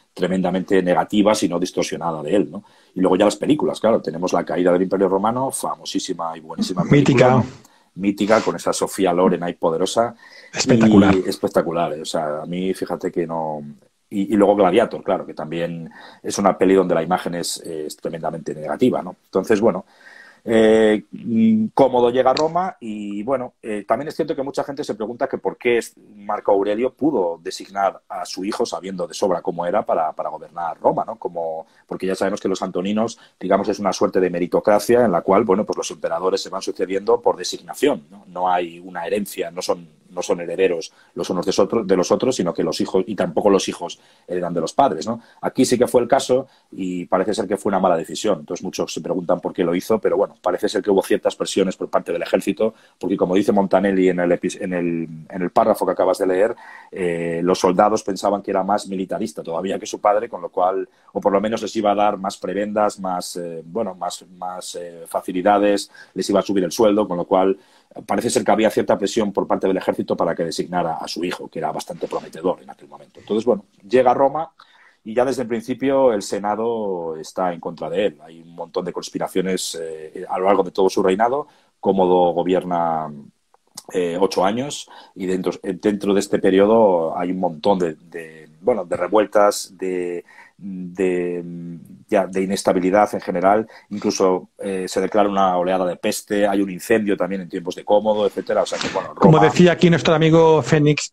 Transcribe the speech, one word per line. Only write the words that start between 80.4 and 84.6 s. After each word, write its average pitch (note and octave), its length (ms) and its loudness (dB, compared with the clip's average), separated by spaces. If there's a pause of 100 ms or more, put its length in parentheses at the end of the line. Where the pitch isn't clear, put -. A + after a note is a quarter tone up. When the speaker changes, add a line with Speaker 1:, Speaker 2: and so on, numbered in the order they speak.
Speaker 1:
largo F#2+ 180 4
de F2 80 -4
todo F#2+ 180 2
su G2+ 140 0
reinado. A2+ 440 0 (320)
Cómodo F2+ 540 4
gobierna, E2+ 800 -2 (800)
eh, F2 260 -2
ocho F#2+ 240 2
años B2 460 -4 (240)